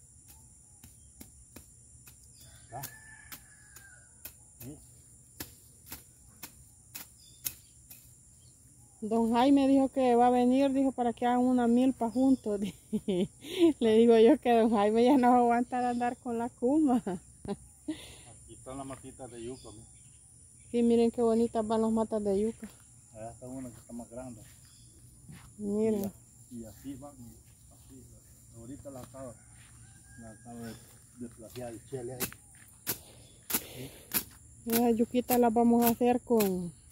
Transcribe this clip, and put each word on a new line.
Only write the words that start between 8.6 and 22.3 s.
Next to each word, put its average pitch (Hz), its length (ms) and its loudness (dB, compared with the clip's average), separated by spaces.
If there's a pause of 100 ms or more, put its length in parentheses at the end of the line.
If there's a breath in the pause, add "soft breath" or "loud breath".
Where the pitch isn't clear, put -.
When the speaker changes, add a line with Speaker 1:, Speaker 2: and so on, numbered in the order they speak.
Speaker 2:
Don 226 300 0
Jaime 269 360 4
dijo 269 220 4
que 254 260 2
va 240 120 6
a 247 40 4
venir, 254 420 2
dijo, 269 180 0
para 240 220 -2
que 240 140 -2
hagan 247 140 2
una 247 260 2
milpa 240 420 2
juntos. 247 500 0
<laughs> 214 1200 -2
Le 220 160 2
digo 226 220 6
yo 233 220 6
que 240 140 0
don 226 180 4
Jaime 220 320 2
ya 269 140 4
no 247 120 4
va 247 60 6
a - 20 6
aguantar 240 460 0
andar 247 340 -4
con 233 220 -8
la 240 100 -6
kuma. 262 540 0
<laughs> - 20 -8
Speaker 1:
Aquí - 1500 -14
están 131 260 -16
las 135 80 -12
matitas 127 420 -16
de 117 140 -16
yuca, 123 220 -14
¿no? 107 340 -20 (720)
Speaker 2:
Sí, 240 120 0
miren 233 260 4
qué 240 140 -4
bonitas 226 440 0
van 226 140 0
las 220 100 0
matas 220 320 -2
de 196 160 0